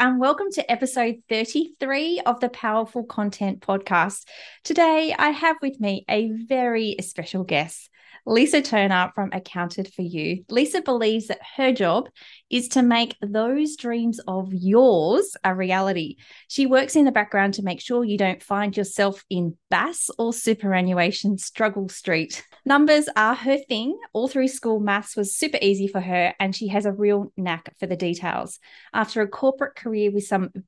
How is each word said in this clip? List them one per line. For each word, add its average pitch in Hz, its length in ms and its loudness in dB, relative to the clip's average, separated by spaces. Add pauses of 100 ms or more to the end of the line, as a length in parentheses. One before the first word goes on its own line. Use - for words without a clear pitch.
and 254 180 2
welcome 302 320 2
to - 180 -4
episode 240 600 -2
thirty-three 285 960 -2
of 240 160 0
the 240 80 0
Powerful 226 560 -4
Content 202 560 -4
Podcast. 196 640 0 (400)
Today, 320 520 2
I 294 120 2
have 311 320 0
with 269 180 -4
me 196 300 -2
a 220 220 0 (140)
very 233 540 0
special 185 460 -8
guest, 160 440 -4 (360)
Lisa 262 360 4
Turner 196 540 2
from 196 160 -2
Accounted 185 600 -8
for - 80 -8
You. 175 480 -4
Lisa 294 320 0
believes 226 460 0
that - 120 -6 (160)
her 262 160 2
job 196 380 0 (400)
is 240 200 -2
to 262 120 2
make 233 400 2
those 240 560 -2
dreams 233 500 -2
of 190 240 -4
yours 202 920 4
a 185 120 2
reality. 185 600 -2 (320)
She 277 160 2
works 262 320 4
in 294 80 8
the 262 80 4
background 196 400 2
to 202 100 -6
make 180 160 -4
sure 240 240 -2
you 208 140 0
don't 185 260 0
find 202 320 -2
yourself 196 540 -2
in 175 260 -2 (140)
Bass 240 480 0
or 226 160 -2
superannuation 185 1040 0
struggle 202 520 -4
street. - 540 -4 (220)
Numbers 294 500 6
are 214 200 4
her 269 220 0
thing. 262 400 -4 (160)
All 226 140 0
through 262 200 0
school, 226 320 -2
maths 208 360 -2
was 202 200 -2
super 302 260 -2
easy 196 260 2
for 196 140 -4
her, 180 380 0
and 190 160 -2
she 220 140 -6
has 208 180 0
a 202 40 2
real 202 460 0
knack 175 420 -6
for 196 60 -6
the 175 100 -4
details. 170 640 -6 (340)
After 214 280 -2
a 208 60 0
corporate 262 480 -2
career 208 360 0
with 202 140 -2
some 190 240 -2 (180)